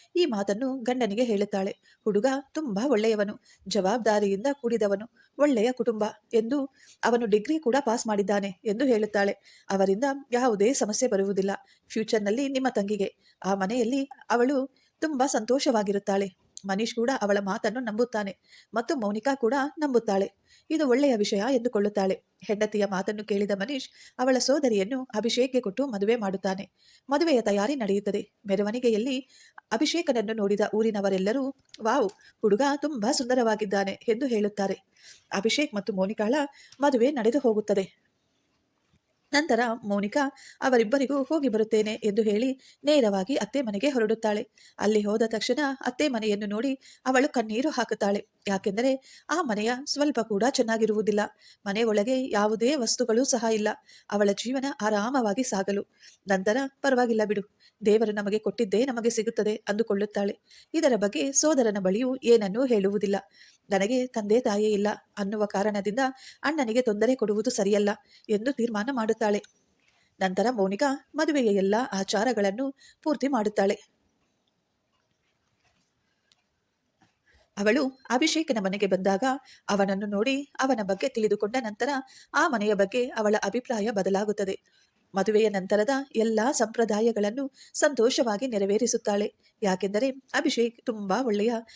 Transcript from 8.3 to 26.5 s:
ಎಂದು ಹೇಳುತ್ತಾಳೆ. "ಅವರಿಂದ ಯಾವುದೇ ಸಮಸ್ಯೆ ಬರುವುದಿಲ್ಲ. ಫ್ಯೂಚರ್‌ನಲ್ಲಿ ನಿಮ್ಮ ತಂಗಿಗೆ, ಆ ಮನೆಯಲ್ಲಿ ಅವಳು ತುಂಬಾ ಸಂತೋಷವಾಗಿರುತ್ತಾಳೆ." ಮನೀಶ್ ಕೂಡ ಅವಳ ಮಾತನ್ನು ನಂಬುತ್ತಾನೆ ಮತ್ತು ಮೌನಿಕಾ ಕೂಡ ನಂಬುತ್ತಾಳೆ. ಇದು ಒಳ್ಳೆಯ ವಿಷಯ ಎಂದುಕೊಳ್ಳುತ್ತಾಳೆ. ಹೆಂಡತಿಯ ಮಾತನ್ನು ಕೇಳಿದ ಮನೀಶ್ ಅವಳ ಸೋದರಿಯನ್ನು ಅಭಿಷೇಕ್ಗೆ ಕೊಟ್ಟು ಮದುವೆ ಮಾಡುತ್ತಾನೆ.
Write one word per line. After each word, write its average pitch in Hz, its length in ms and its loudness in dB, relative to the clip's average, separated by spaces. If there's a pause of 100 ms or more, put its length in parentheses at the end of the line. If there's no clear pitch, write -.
ಎಂದು 226 200 0
ಹೇಳುತ್ತಾಳೆ. 214 840 0
"ಅವರಿಂದ 196 340 2 (280)
ಯಾವುದೇ 240 400 4
ಸಮಸ್ಯೆ 226 360 0
ಬರುವುದಿಲ್ಲ. 196 420 0 (380)
ಫ್ಯೂಚರ್‌ನಲ್ಲಿ 220 600 -2
ನಿಮ್ಮ 262 220 -2
ತಂಗಿಗೆ, 202 440 -2 (300)
ಆ 190 100 0
ಮನೆಯಲ್ಲಿ 233 500 0 (260)
ಅವಳು 254 440 2 (260)
ತುಂಬಾ 285 260 0
ಸಂತೋಷವಾಗಿರುತ್ತಾಳೆ." 214 1200 -2 (140)
ಮನೀಶ್ 196 300 -4
ಕೂಡ 233 160 0 (120)
ಅವಳ 202 180 2
ಮಾತನ್ನು 208 400 -2
ನಂಬುತ್ತಾನೆ 214 580 -4 (360)
ಮತ್ತು 240 220 0
ಮೌನಿಕಾ 220 380 -2
ಕೂಡ 247 200 0 (240)
ನಂಬುತ್ತಾಳೆ. 226 540 0 (380)
ಇದು 311 180 0
ಒಳ್ಳೆಯ 262 280 4
ವಿಷಯ 202 340 0
ಎಂದುಕೊಳ್ಳುತ್ತಾಳೆ. 208 720 0 (220)
ಹೆಂಡತಿಯ 208 420 0
ಮಾತನ್ನು 202 380 -4
ಕೇಳಿದ 202 260 -2
ಮನೀಶ್ 208 680 -8
ಅವಳ 254 200 2
ಸೋದರಿಯನ್ನು 254 680 0
ಅಭಿಷೇಕ್ಗೆ 240 560 0
ಕೊಟ್ಟು 247 260 -2
ಮದುವೆ 214 300 0
ಮಾಡುತ್ತಾನೆ. 196 540 -4 (400)